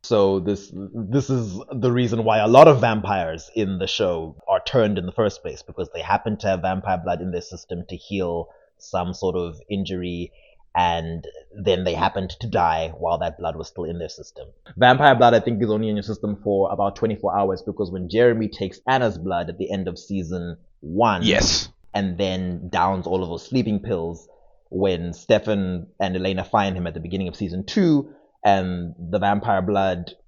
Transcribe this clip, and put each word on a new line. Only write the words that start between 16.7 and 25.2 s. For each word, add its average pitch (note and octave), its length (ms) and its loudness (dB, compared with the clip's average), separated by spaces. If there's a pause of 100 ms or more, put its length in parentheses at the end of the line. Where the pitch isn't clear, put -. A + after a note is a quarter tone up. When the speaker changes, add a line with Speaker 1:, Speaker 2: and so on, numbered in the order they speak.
Speaker 1:
about G2 260 -2
twenty-four G2+ 400 -2
hours, F#2+ 260 0
because G2 280 -4
when F2+ 180 -6
Jeremy A2+ 400 4
takes - 380 -8
Anna's B2 320 2
blood F2 300 -4
at F2+ 100 -12
the G2 120 -4
end F#2+ 180 -4
of F2 100 -8
season F2 600 -6 (220)
one, F#2+ 440 0
Speaker 2:
Yes. - 440 2 (240)
Speaker 1:
and G2 240 -2
then F#2 540 -4
downs F#2 380 0
all F#2 160 0
of E2+ 40 -6
those E2 160 -8
sleeping G#2+ 360 0
pills, E2+ 480 -4 (420)
when F2 420 0
Stefan F#2+ 760 0 (100)